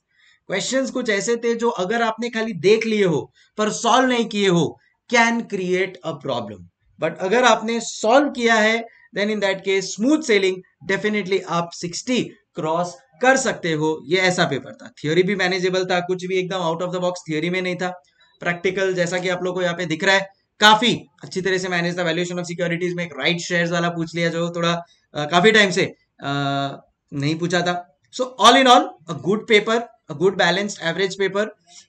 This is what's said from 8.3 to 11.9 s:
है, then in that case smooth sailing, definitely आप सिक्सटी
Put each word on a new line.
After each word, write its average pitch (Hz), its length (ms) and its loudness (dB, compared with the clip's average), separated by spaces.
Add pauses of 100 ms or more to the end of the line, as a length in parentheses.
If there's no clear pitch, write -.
है, 220 300 2 (320)
then 208 140 -2
in 208 120 -2
that 190 120 0 (120)
case 190 180 0 (140)
smooth 294 300 2
sailing, 190 260 2 (360)
definitely 196 480 0 (100)
आप 170 240 -2
सिक्सटी 180 500 -4 (320)